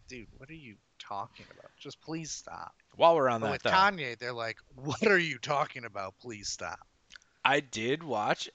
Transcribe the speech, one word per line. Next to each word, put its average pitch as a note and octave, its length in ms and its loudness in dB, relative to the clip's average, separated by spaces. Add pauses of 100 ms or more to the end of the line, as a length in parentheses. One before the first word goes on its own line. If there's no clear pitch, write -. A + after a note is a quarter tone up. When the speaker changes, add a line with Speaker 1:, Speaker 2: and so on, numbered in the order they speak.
Speaker 1:
"Dude, B2 200 -16 (100)
what C3 140 -20
are - 20 -16
you C3+ 220 -20 (240)
talking G#2+ 520 -10
about? - 280 -20
Just C#3 220 -16
please D#3+ 280 -8
stop." - 460 -14 (220)
Speaker 2:
While E3+ 180 8
we're C3+ 140 4
on A#2 120 0
Speaker 1:
But A2 60 -2
Speaker 2:
that, G#2 60 0
Speaker 1:
with - 100 0
Speaker 2:
though. - 80 6
Speaker 1:
Kanye, F#3 480 2
they're B2 120 -4
like, A#2 260 -4 (180)
"What C3 320 -6
are G3+ 100 8
you D#3 220 0
talking C#3 460 -2
about? G2+ 360 -8
Please G#2 280 -12
stop." - 300 -8 (640)
Speaker 2:
I C#3 180 4
did C#3 420 -4
watch B2 520 -2